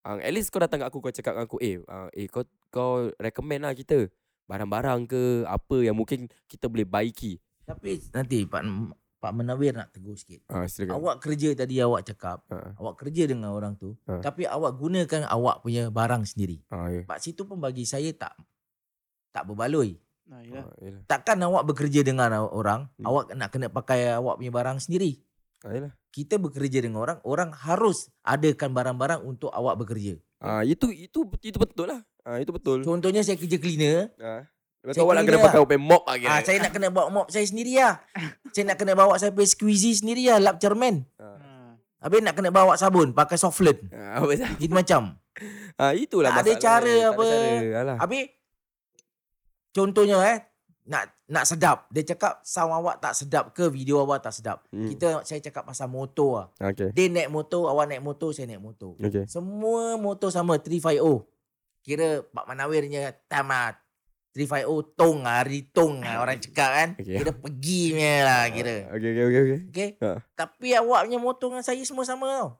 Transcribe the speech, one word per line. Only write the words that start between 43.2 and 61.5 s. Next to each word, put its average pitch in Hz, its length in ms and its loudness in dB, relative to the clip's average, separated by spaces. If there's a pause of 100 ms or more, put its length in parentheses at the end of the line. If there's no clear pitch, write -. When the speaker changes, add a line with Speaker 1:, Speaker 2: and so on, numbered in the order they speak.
Speaker 2:
Softlen. 170 420 4 (120)
Speaker 1:
Ah, 107 280 -10
apa 143 160 2
sah? 226 240 -2
Speaker 2:
Itu 160 120 -2
macam. 165 460 2 (580)
Speaker 1:
Ah, 139 180 2
itulah 180 380 2
Speaker 2:
Tak 185 120 4
ada 214 100 6
Speaker 1:
masalahnya. 220 80 0
Speaker 2:
cara 233 240 6
Speaker 1:
Tak 233 160 6
ada 226 140 4
Speaker 2:
apa. 220 100 2
Speaker 1:
cara. 226 540 0
Alah. 131 200 -2
Speaker 2:
Habis, 214 260 -2 (1500)
contohnya, 202 440 4 (100)
eh, 226 120 4 (460)
nak, 135 180 -4 (220)
nak 147 200 -2
sedap. 160 340 4 (100)
Dia 151 160 -2
cakap 170 380 -2
sound 165 320 -2
awak 165 240 -2
tak - 160 -4
sedap 139 360 -2
ke, 175 180 0
video 139 320 0
awak 139 200 0
tak 110 140 -12
sedap. 110 240 -8 (100)
Speaker 1:
Hmm. 104 180 -8
Speaker 2:
Kita, 156 360 -2
saya 151 180 -10
cakap 143 240 -14
pasal 127 240 -10
motor 135 460 0
lah. 95 120 -6 (200)
Speaker 1:
Okey. 98 240 -2
Speaker 2:
Dia 180 180 2
naik 170 220 0
motor, 151 360 -2
awak 147 200 2
naik 135 160 -8
motor, 147 280 -6
saya 139 160 -8
naik 104 160 -14
motor. 101 360 -16
Speaker 1:
Okey. 101 280 -2
Speaker 2:
Semua 220 680 -4
motor 202 320 -2
sama, 175 300 2
three 165 200 -4
five 156 220 2
oh. 143 240 4 (560)